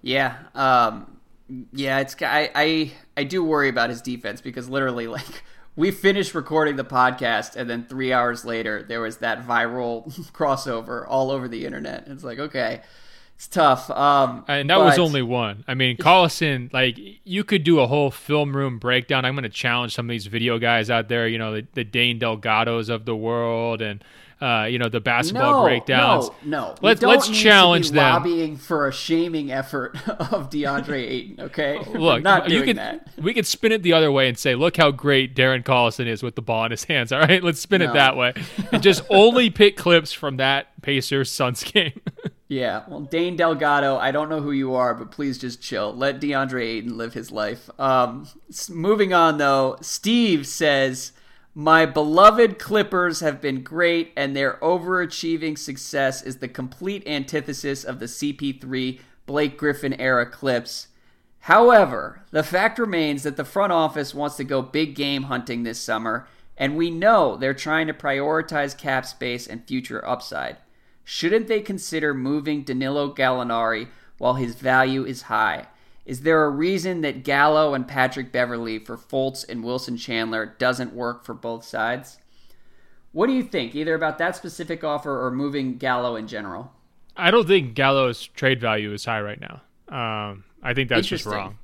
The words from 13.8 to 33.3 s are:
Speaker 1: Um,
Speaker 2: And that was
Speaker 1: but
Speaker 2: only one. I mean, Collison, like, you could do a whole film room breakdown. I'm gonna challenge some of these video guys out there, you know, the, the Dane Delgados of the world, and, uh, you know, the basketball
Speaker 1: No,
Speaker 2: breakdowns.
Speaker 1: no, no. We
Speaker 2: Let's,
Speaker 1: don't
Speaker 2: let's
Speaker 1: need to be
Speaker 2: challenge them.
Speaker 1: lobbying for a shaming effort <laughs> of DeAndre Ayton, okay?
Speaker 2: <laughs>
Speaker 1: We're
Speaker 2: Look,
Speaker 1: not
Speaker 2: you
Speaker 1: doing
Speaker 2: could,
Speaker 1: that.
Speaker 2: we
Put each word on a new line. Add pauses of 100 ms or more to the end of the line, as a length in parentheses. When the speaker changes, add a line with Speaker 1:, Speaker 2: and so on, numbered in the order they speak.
Speaker 1:
Um,
Speaker 2:
And
that
was
Speaker 1:
but
Speaker 2:
only
one.
I
mean,
Collison,
like, (260)
you
could
do
a
whole
film
room
breakdown.
I'm
gonna
challenge
some
of
these
video
guys
out
there,
you
know,
the,
the
Dane
Delgados
of
the
world,
and, (380)
uh,
you
know,
the
basketball
Speaker 1:
No,
Speaker 2:
breakdowns. (160)
Speaker 1:
no, (100)
no.
We
Speaker 2:
Let's,
Speaker 1:
don't
Speaker 2:
let's
Speaker 1:
need
to
be
Speaker 2:
challenge
them.
Speaker 1:
lobbying
for
a
shaming
effort
<laughs>
of
DeAndre
Ayton,
okay?
Speaker 2:
<laughs>
Speaker 1:
We're
Speaker 2:
Look,
Speaker 1:
not
Speaker 2:
you
Speaker 1:
doing
Speaker 2:
could,
Speaker 1:
that.
Speaker 2:
we